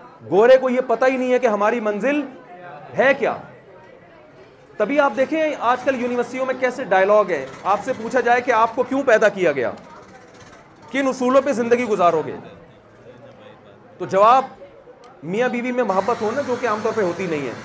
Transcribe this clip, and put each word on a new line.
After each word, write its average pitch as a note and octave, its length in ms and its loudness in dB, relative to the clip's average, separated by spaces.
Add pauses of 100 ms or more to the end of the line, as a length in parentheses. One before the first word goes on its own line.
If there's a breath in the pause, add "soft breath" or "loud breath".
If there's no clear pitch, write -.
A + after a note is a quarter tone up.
(300)
گورے A#3 260 8
کو B3+ 140 4
یہ B3 160 0
پتہ A#3 180 0
ہی C4 120 2
نہیں B3+ 160 0
ہے B3 60 4
کہ B3+ 80 0
ہماری G#3+ 340 0
منزل G#3+ 400 -2 (800)
ہے C4 200 4
کیا۔ D#3 160 -2 (1400)
تبھی C#4+ 240 -2
آپ C#4 160 2
دیکھیں D4+ 440 -2
آج A#3+ 240 0
کل C4 180 -2
یونیورسٹیوں B3 440 -4
میں B3+ 140 -2
کیسے B3+ 240 -4
dialogue G3 460 4
ہے، C#3 160 -4 (180)
آپ G3 200 0
سے C4 80 -4 (100)
پوچھا A#3 180 -2
جائے A#3+ 200 2
کہ B3+ 120 -2
آپ A3+ 240 2
کو C4 60 0
کیوں C4 240 -2
پیدا A3 220 6
کیا F#3 240 0
گیا، A#2+ 180 -2 (1200)
کن C4+ 180 0
اصولوں B3+ 340 2
پہ C#4 100 0
زندگی A#3+ 320 0
گزارو F3 420 2
گے، A2 100 -10 (1600)
تو F3+ 80 -10
جواب A3 380 4 (800)
میاں G#3 260 -2
بیوی A#3+ 240 -6
میں B3 120 -2
محبت F#3+ 380 -2
ہو G#3+ 120 -2
نا، C#4+ 120 -4
جو B3 140 -4
کہ B3+ 60 -4
عام G#3+ 160 -2
طور A3 120 -2
پہ A3 80 -2
ہوتی F3+ 240 -4
نہیں D3 200 -4
ہے A2 80 -8 (100)